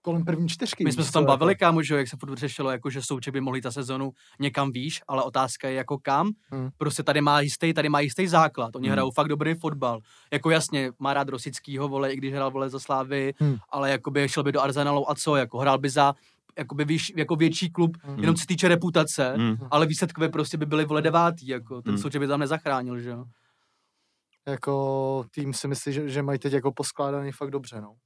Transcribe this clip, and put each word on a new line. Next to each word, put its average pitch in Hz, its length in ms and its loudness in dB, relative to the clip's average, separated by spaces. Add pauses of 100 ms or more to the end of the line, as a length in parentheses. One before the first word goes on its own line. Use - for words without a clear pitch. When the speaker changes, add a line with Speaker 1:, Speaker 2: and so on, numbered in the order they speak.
Speaker 1:
kolem 170 220 0
první 165 240 0
čtyřky, - 360 -4
Speaker 2:
My 151 80 2
jsme 127 80 -2
Speaker 1:
víš 143 60 0
Speaker 2:
se - 60 -6
tam 156 100 6
Speaker 1:
co, 139 40 6
Speaker 2:
bavili, 139 240 6
Speaker 1:
jako. 190 80 2
Speaker 2:
kámo, 165 240 6
že 147 120 0
jo, 143 40 4
jak 131 100 0
se 143 120 -12
furt 135 180 -10
řešilo, 135 320 -4
jako 127 200 -4
že 127 120 -6
Souček 135 320 -6
by 135 60 -2
mohl 131 160 -2
jít 127 80 -4
za 127 80 -4
sezonu 131 400 -4 (280)
někam 139 320 0
výš, 127 360 -6
ale 135 160 0
otázka 131 440 -2
je 131 60 -2
jako 131 240 -4
kam. 151 320 2 (200)
Speaker 1:
Hmm. 131 180 -6 (100)
Speaker 2:
Prostě 151 240 -2
tady 147 180 2
má 147 200 4
jistý, 160 340 0
tady 151 140 0
má 147 120 2
jistý 165 280 0
základ. 139 480 4
Oni 131 120 -2
Speaker 3:
Hmm. 135 40 2
Speaker 2:
hrajou 131 180 2
fakt 151 180 2
dobrý 151 260 0
fotbal. 139 460 -4 (320)
Jako 147 180 0
jasně, 147 480 2
má 139 160 -2
rád 139 140 0
Rosickýho, 135 600 -6
vole, 139 240 -2
i 139 40 -4
když 135 180 -6
hrál, 135 160 -2
vole, 135 200 -4
za 135 80 -8
Slávy, 135 600 -2
Speaker 1:
Hmm. 143 180 2 (140)
Speaker 2:
ale 139 200 -2
jakoby 139 380 0
šel 147 140 -2
by 139 100 0
do 131 100 2
Arsenalu 143 480 0
a 143 40 0
co, 147 220 0
jako 120 220 0
hrál 135 200 4
by 135 120 -2
za, 143 240 6 (440)
jakoby 147 260 -4
výš-, 165 320 0
jako 156 200 0
větší 165 340 2
klub, 165 320 2
Speaker 1:
Hmm. 139 160 -10
Speaker 2:
jenom 160 160 4
co 170 60 0
se - 60 -6
týče 180 220 2
reputace, 160 680 2
Speaker 3:
Hmm. 113 200 2 (140)
Speaker 2:
ale 151 160 4
výsledkově 160 420 0
prostě 151 280 -2
by 151 100 -2
byli, 156 180 2
vole, 147 180 0
devátý, 170 460 2
jako 123 340 -8
ten 110 120 -2
Speaker 3:
Hmm. 101 80 -2
Speaker 2:
Souček 143 180 -2
by 139 60 0
tam 143 140 0
nezachránil, 131 600 -2
že 120 100 -10
jo. 120 140 -10 (1200)
Speaker 1:
Jako 135 840 0
tým 139 240 -6
si - 140 -6
myslí, 139 240 -4
že, 147 160 -4
že 139 140 -2
mají 139 160 0
teď 139 140 -2
jako 139 200 2
poskládaný 139 600 -4
fakt 139 180 -8
dobře, 123 300 -8
no. 104 140 -18 (120)